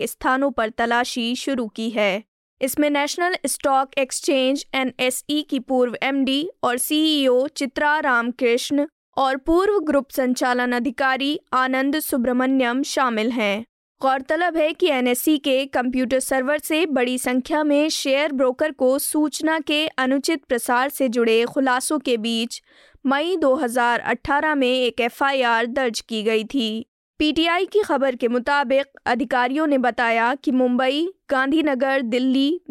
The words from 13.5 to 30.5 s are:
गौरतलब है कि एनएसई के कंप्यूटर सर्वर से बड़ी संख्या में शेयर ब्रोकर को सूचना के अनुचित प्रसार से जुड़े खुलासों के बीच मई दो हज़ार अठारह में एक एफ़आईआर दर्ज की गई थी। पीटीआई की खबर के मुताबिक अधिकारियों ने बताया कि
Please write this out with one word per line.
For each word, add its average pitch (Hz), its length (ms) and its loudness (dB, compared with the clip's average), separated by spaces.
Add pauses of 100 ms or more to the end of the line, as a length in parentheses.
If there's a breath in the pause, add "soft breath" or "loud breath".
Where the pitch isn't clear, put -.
गौरतलब 311 560 0
है 320 160 2
कि 359 140 0
एनएसई 254 500 2
के 269 280 0
कंप्यूटर 254 540 0
सर्वर 269 400 0
से 320 260 0
बड़ी 254 320 2
संख्या 262 460 0
में 294 260 4
शेयर 285 420 0
ब्रोकर 269 400 0
को 262 280 2
सूचना 311 600 0
के 302 280 0
अनुचित 277 560 0
प्रसार 247 460 0
से 269 200 0
जुड़े 226 360 2
खुलासों 262 540 0
के 247 180 0
बीच 220 440 -4 (440 soft breath)
मई 302 320 0
दो 277 180 2
हज़ार 240 440 0
अठारह 285 560 -2
में 254 260 2
एक 240 200 -2
एफ़आईआर 240 640 0
दर्ज 240 340 -2
की 220 240 -6
गई 220 200 0
थी। 220 420 -4 (340)
पीटीआई 330 460 0
की 403 160 0
खबर 269 340 0
के 240 120 0
मुताबिक 269 580 0 (200)
अधिकारियों 247 600 0
ने 285 100 2
बताया 233 580 0
कि 285 160 -4